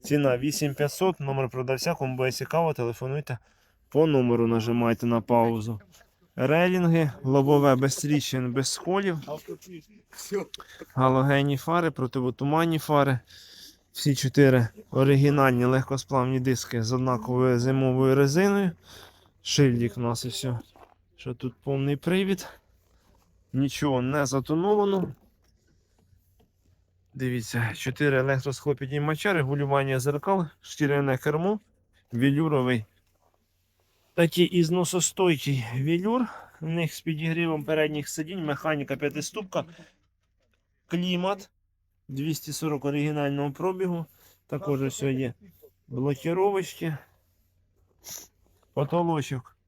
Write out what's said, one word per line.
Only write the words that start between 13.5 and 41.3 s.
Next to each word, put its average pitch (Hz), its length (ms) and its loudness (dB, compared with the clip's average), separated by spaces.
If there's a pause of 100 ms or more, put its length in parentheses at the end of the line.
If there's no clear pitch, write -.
Всі - 220 0
чотири 131 540 6 (220)
оригінальні 135 720 4
легкосплавні 131 760 0
диски 123 420 -2
з 110 100 -2
однаковою 127 680 2
зимовою 131 540 2
резиною. 180 560 2 (720)
Шильдик 120 540 2
у 123 40 -8
нас 120 240 -2
і 127 40 -6
все. 120 300 -6 (580)
Що 127 180 -10
тут 123 280 -10
повний 139 340 -2
привід. 185 520 -2 (1040)
Нічого 135 500 0
не 139 240 0
затоновано. 180 880 0 (2000)
Дивіться, 120 600 -4
чотири 135 440 0
електросклопідіймача, 139 1120 -2
регулювання 139 680 0
зеркал, 151 460 0 (140)
шкіряне 139 580 0
кермо, 180 420 -2 (520)
велюровий. 131 720 2 (1300)
Такий 170 320 4
ізносостойкий 170 1160 0 (100)
велюр. 180 520 0 (340)
У 156 60 -10
них 165 280 -4
з - 60 -14
підігрівом 160 640 -2
передніх 151 440 0
сидінь, 165 360 -8
механіка 147 520 -4
п'ятиступка, 147 680 -6 (1200)
клімат, 180 640 -2 (580)